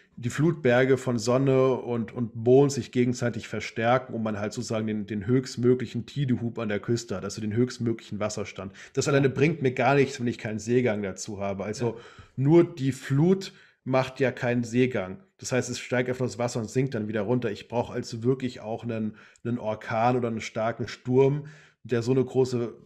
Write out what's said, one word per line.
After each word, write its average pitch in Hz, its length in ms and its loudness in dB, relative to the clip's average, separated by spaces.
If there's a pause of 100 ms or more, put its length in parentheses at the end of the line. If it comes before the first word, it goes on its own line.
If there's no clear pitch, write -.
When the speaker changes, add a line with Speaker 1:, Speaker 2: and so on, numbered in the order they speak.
(220)
Speaker 1:
die 117 80 -2
Flutberge 135 680 4
von 120 220 0
Sonne 131 560 4
und, 117 380 -4
und 120 240 -6
Mond 131 360 6
sich 127 200 -6
gegenseitig 120 560 0
verstärken 117 680 0
und 113 80 -4
man 107 160 -4
halt 104 140 -4
sozusagen 113 340 -4
den, 107 200 -4
den 104 200 -6
höchstmöglichen 123 800 2
Tidehub 120 520 -2
an 113 100 -2
der 104 120 0
Küste 117 360 -2
hat, 92 80 -8
also 104 160 -8
den 107 120 -4
höchstmöglichen 117 680 -2
Wasserstand. 101 520 -6 (220)
Das 135 120 0
Speaker 2:
Ja. 147 60 2
Speaker 1:
alleine 139 180 6
bringt 143 320 2
mir 127 100 2
gar 127 220 4
nichts, 135 260 2
wenn 120 60 -2
ich 113 120 -2
keinen 107 200 -6
Seegang 113 440 0
dazu 95 380 -8
habe. 98 240 -4
Also 107 260 -4
Speaker 2:
Ja. - 40 -6 (420)
Speaker 1:
nur 156 280 6
die 135 280 -2
Flut 175 600 0 (320)
macht 131 360 0
ja 123 100 2
keinen 123 340 -2
Seegang. 113 580 0 (160)
Das - 120 -10
heißt, 123 180 0
es 120 120 -8
steigt 127 280 -2
einfach 127 180 -2
das 104 120 -8
Wasser 120 220 -4
und 107 100 -6
sinkt 131 240 -2
dann 107 140 -4
wieder 107 140 -2
runter. 120 280 0
Ich - 180 -10
brauche 117 240 -4
also 117 300 -8
wirklich 127 380 -2
auch 113 240 -8
einen, 110 320 -6 (280)
einen 117 140 -4
Orkan 113 580 0
oder 120 120 -2
einen 110 120 -6
starken 113 460 -4
Sturm, 135 600 2 (360)
der 117 200 -2
so 123 100 2
eine 131 120 4
große 123 500 0 (120)